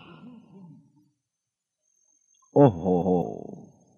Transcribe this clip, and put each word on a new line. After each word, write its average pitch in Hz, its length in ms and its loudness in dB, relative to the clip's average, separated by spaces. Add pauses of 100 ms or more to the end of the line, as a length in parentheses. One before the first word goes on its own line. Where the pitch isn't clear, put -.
(2500)
Ого-го. 90 1120 0 (300)